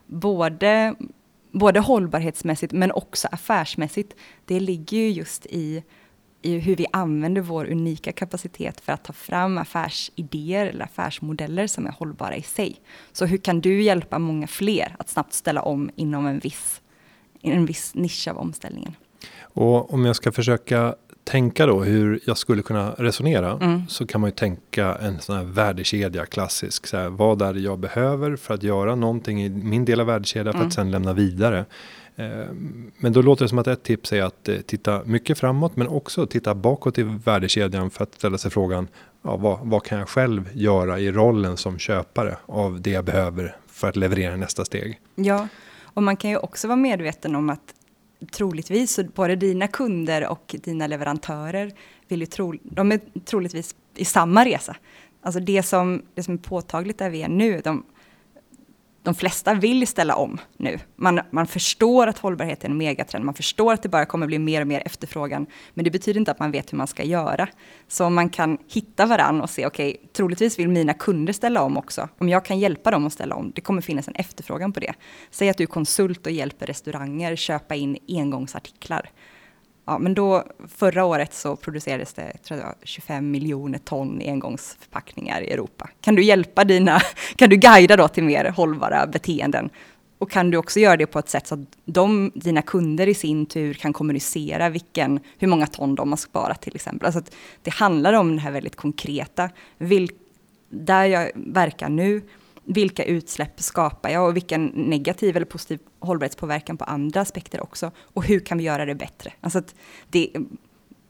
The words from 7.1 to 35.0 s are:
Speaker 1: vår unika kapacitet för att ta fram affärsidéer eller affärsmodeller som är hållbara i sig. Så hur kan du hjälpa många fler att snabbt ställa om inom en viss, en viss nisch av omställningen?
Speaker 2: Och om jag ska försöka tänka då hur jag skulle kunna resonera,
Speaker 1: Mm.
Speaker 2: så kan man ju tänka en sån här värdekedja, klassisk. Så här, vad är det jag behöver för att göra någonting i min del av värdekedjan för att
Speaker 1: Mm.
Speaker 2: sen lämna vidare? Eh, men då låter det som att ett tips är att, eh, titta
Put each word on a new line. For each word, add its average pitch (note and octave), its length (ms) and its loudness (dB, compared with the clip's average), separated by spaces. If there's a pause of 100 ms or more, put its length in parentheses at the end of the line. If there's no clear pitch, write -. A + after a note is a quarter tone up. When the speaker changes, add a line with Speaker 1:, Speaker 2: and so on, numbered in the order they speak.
Speaker 1:
vår E3 300 -6
unika E3 400 -4
kapacitet - 680 -10
för - 120 -6
att D#3 100 -8
ta - 100 -16
fram F3+ 440 -4
affärsidéer E3 1080 -6
eller - 200 -8
affärsmodeller D#3 800 -6
som - 200 -6
är - 40 -8
hållbara D3+ 440 -10
i - 60 -8
sig. - 340 -6 (360)
Så - 140 -2
hur F3+ 120 2
kan F3 240 0
du F#3+ 200 4
hjälpa F3+ 380 2
många D#3 280 -2
fler G3 520 -2
att - 100 -10
snabbt - 240 -4
ställa - 280 -2
om C#3+ 340 -4
inom D3 300 -2
en C#3 140 -2
viss, - 420 -8 (600)
en F3 240 2
viss - 300 -8
nisch - 320 -4
av - 100 -8
omställningen? - 580 -10 (460)
Speaker 2:
Och A#2+ 520 2
om B2+ 120 4
jag A#2+ 100 4
ska - 160 0
försöka A#2 640 0 (280)
tänka C3+ 420 2
då G2 180 4
hur G#2+ 420 4
jag A#2 120 0
skulle G#2 240 0
kunna G#2 300 -2
resonera, A#2 600 0 (100)
Speaker 1:
Mm. F3 260 0
Speaker 2:
så - 200 -6
kan A2 140 -2
man G#2 60 2
ju G2 80 -2
tänka F#2+ 600 -2
en G2 260 -6
sån G2+ 160 -6
här F2+ 60 -4
värdekedja, F#2 800 -2
klassisk. - 640 -6
Så G2 100 -4
här, F2+ 120 -4
vad G#2 320 2
är F#2+ 120 0
det G2 60 -4
jag F#2+ 200 -4
behöver C#3 560 -2
för B2+ 180 -8
att G2+ 100 -4
göra G2+ 320 0
någonting A2+ 480 -2
i G2+ 60 -2
min G#2+ 360 0
del A#2 140 4
av A#2 80 2
värdekedjan G#2+ 460 -2
för F3 60 -2
att E3+ 40 2
Speaker 1:
Mm. E3+ 80 0
Speaker 2:
sen F#2+ 200 -2
lämna F#2+ 220 0
vidare? G2 520 2 (500)
Eh, A2+ 100 -8 (720)
men A#2+ 160 0
då B2+ 80 8
låter C3 240 6
det G#2+ 40 0
som A#2+ 100 0
att A#2+ 80 0
ett B2+ 160 -2
tips - 300 -2
är G2+ 100 2
att, - 260 -4
eh, G2+ 80 0
titta G2+ 480 -2